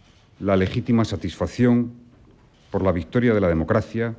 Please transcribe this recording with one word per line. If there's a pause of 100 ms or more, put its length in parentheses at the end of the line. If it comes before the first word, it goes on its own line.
(400)
la
legítima
satisfacción (760)
por
la
victoria
de
la
democracia,